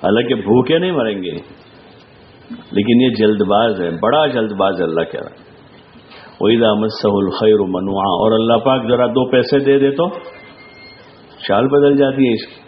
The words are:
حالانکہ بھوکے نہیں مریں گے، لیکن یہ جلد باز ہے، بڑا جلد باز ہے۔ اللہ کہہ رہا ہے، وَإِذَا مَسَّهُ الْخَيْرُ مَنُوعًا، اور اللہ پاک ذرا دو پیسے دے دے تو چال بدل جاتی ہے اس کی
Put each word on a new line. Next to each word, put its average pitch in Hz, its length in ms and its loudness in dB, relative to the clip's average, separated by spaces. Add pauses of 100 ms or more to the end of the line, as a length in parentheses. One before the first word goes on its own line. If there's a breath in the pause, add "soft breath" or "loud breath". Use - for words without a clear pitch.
حالانکہ 120 320 0
بھوکے 117 440 0
نہیں 180 140 -2
مریں 110 300 -4
گے، 90 80 -8 (1400)
لیکن 113 300 2
یہ 127 80 2
جلد 107 400 0
باز 104 320 0
ہے، 87 100 -4
بڑا 113 360 0
جلد 113 260 -4
باز 95 280 -2
ہے۔ 87 40 -2
اللہ 82 160 -2
کہہ - 200 -6
رہا - 100 -16
ہے، - 80 -20 (1000 loud breath)
وَإِذَا 113 320 2
مَسَّهُ 107 400 -2 (120)
الْخَيْرُ 107 340 2 (100)
مَنُوعًا، 95 460 -2
اور 110 180 2
اللہ 113 320 2
پاک 131 240 2
ذرا 123 180 2
دو 123 240 0
پیسے 127 280 2
دے 139 200 2
دے 139 120 2
تو 156 180 -2 (1400)
چال 107 220 2
بدل 143 280 4
جاتی 135 320 2
ہے 117 40 2
اس 107 140 -4
کی - 220 -20